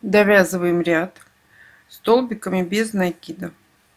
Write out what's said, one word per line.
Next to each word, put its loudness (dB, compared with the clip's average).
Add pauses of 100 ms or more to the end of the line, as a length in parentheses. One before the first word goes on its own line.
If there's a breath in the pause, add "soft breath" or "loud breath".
Довязываем 2
ряд -2 (680 soft breath)
столбиками -2
без -4
накида. -6 (440)